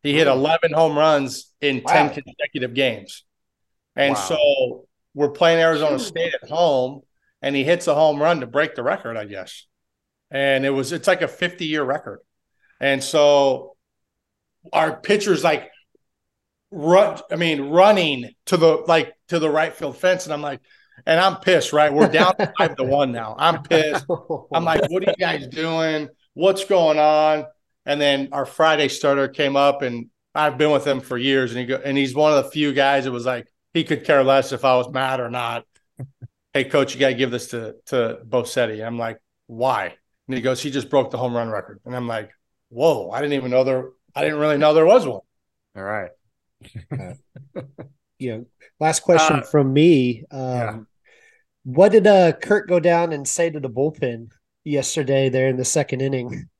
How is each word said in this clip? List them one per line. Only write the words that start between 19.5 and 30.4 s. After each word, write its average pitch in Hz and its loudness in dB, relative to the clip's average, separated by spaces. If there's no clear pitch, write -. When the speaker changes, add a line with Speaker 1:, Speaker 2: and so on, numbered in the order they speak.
Speaker 1:
right 156 -2
field 139 -10
fence. 180 -2
And 156 -8
I'm 147 -10
like, 139 -10
and 160 2
I'm 185 2
pissed, - 0
right? 151 4
We're 151 4
down 180 4
Speaker 2:
<laughs> - -4
Speaker 1:
five 165 0
to 131 -4
one 135 0
now. 113 -10
I'm 156 0
pissed. 156 0
Speaker 2:
<laughs> - -8
Speaker 1:
I'm 165 0
like, 147 0
"What 185 -4
are 156 2
you - -4
guys 170 -4
doing? 160 -4
What's 190 0
going 165 2
on?" 151 2
And 143 -2
then 139 0
our 143 -4
Friday 156 2
starter 139 0
came 139 -2
up, 143 4
and 120 -8
I've 147 -2